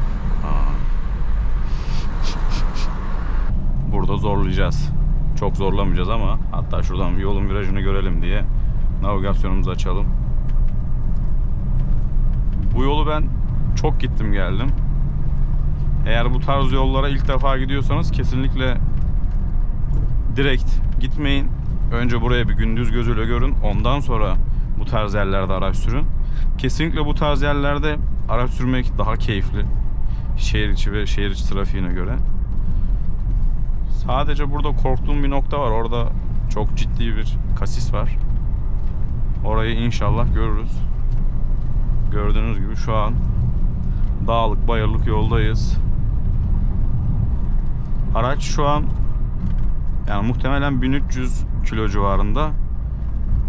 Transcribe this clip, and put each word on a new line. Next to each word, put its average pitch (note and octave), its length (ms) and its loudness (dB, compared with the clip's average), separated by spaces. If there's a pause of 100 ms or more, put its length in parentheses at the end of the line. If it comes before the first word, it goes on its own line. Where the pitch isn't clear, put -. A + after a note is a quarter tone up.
(460)
Aa. - 320 0 (3250)
Burada G2+ 260 0
zorlayacağız. F#2+ 720 0 (500)
Çok G2+ 180 -2
zorlamayacağız G2 520 0
ama G#2 280 0 (140)
hatta E2+ 320 -2
şuradan F2 280 0
yolun G2 380 0
virajını G2 300 0
görelim G2 420 0
diye G#2 220 2 (580)
navigasyonumuzu F#2+ 720 0
açalım. F#2 340 0 (2750)
Bu C3 80 2
yolu D3 260 2
ben D#3 140 0 (520)
çok D3+ 240 2
gittim A2 340 0
geldim. F#2+ 340 0 (1400)
Eğer A#2 260 2
bu D3 60 2
tarz C#3 320 0
yollara C3+ 380 2
ilk C3+ 180 0
defa C3 300 2
gidiyorsanız C3+ 540 0
kesinlikle C3 680 0 (1600)
direkt C3+ 360 2 (280)
gitmeyin. C#3 480 0 (440)
Önce A#2+ 300 0
buraya A#2 280 0
bir - 40 2
gündüz A2+ 380 0
gözüyle A2+ 340 0
görün. A2+ 380 0
Ondan G#2+ 360 0
sonra A2 360 0 (440)
bu - 60 0
tarz G#2+ 280 -2
yerlerde F#2+ 400 0
araç F#2+ 220 0
sürün. C3 300 2 (520)
Kesinlikle D3+ 480 -2
bu D3 100 0
tarz C#3+ 260 0
yerlerde C#3+ 560 0 (320)
araç A#2+ 200 0
sürmek B2+ 480 -2
daha A2 180 0
keyifli. G2+ 500 -2 (720)
Şehir G#2+ 320 0
içi G#2 220 0
ve G#2 140 -2
şehir G2+ 260 0
içi - 180 -2
trafiğine F#2+ 440 -2
göre. F2+ 220 -2 (1900)
Sadece C#3+ 460 0
burada C#3+ 240 0
korktuğum C#3+ 480 0
bir C#3 60 2
nokta C#3 300 0
var. B2+ 120 -2
Orada A2+ 360 0 (460)
çok G#2+ 240 0
ciddi - 220 0 (180)
bir - 200 0 (220)
kasis - 340 0
var. G#2 240 0 (1300)
Orayı A2 340 0
inşallah A2+ 540 0
görürüz. G#2+ 380 0 (1400)
Gördüğünüz G#2+ 480 0
gibi A2 160 -2
şu A2 200 -2
an A2 180 0 (1120)
dağlık A2+ 400 0
bayırlık G#2+ 400 0
yoldayız. G#2+ 720 2 (2500)
Araç B2 260 0
şu - 260 0
an D3 160 0 (1300)
yani G#2 180 0
muhtemelen C3+ 540 0
bin B2+ 120 0
üç - 220 0
yüz B2 280 -2 (220)
kilo - 220 0
civarında. A2 640 0 (1000)